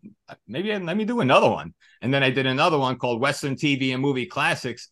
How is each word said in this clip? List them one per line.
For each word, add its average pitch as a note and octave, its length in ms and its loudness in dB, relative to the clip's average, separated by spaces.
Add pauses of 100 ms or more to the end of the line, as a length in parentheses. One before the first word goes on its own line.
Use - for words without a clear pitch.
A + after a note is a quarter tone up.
(480)
Maybe F3 240 -6
I, G#3 60 -4
let F3 180 -4
me A3 80 -2
do A#3+ 160 -2
another C#3 300 6
one." E2 240 -4 (260)
And B2 120 -2
then C#3 100 2
I C3 80 4
did C3 160 0
another D3 320 2
one C3 180 0
called B2 240 -2
Western C3+ 340 -2
T C#3+ 220 0
V C3 160 0
and B2+ 100 -4
Movie C3 240 0
Classics. C#3 640 -4